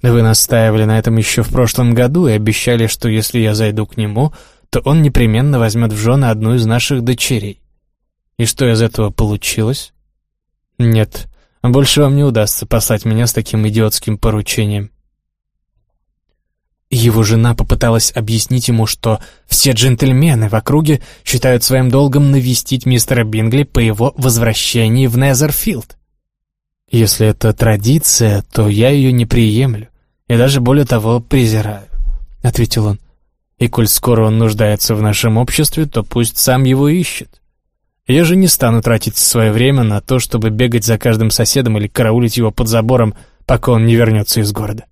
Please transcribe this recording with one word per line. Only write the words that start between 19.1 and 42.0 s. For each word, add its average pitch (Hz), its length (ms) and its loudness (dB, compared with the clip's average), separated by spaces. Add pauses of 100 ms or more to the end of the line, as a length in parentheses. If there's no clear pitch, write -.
все - 260 0
джентльмены 127 760 2
в 104 60 -4
округе 147 480 0 (220)
считают 123 400 0
своим 131 260 0
долгом 143 400 2
навестить 127 560 -2
мистера 123 380 0
Бингли 110 400 0
по - 160 -2
его 113 360 0
возвращении 117 920 0
в 120 100 -2
Незерфилд. 139 760 -2 (920)
"Если 110 380 2
это 107 260 0
традиция, 110 1000 0
то 107 160 0
я 107 220 2
ее 139 200 2
не 120 160 0
приемлю 113 640 0 (400)
и 117 80 2
даже, 131 240 2
более 135 240 2
того, 117 360 0
презираю", — 110 680 -2 (540)
ответил 117 440 0
он. 104 140 -4 (580)
"И 120 100 0
коль 113 200 0
скоро 113 380 0
он 110 120 0
нуждается 110 560 0
в 104 80 -2
нашем 107 360 0
обществе, 147 480 -2
то 113 180 -4
пусть - 340 -4
сам 127 240 2
его 131 260 2
ищет. - 520 -4 (680)
Я 147 180 4
же 170 120 2
не 190 100 4
стану 117 360 0
тратить 113 340 -2
свое 110 360 0
время 127 300 2
на 104 180 0
то, 127 200 -2
чтобы 113 300 -2
бегать 117 340 0
за 113 140 0
каждым 110 320 0
соседом 117 480 0
или 104 100 -4
караулить 117 480 0